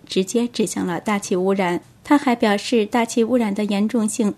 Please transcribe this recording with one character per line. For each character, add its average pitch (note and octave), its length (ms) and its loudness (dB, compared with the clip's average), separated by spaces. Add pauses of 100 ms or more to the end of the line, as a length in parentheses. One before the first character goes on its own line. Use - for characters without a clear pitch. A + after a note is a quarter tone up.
直 F#3 180 0
接 A#3 220 0
指 A#3 180 -2
向 F#3 220 -4
了 F3 140 -4
大 G#3 180 -2
气 G3+ 160 -4
污 F#3 180 0
染。 F3+ 280 0 (240)
他 D4 120 4
还 C4 200 2
表 G#3 200 2
示， G#3 300 0
大 A#3 180 0
气 A#3 200 0
污 A#3 120 0
染 A3 160 0
的 G#3 120 -2
严 G3+ 240 0
重 G#3+ 200 0
性 G#3 300 0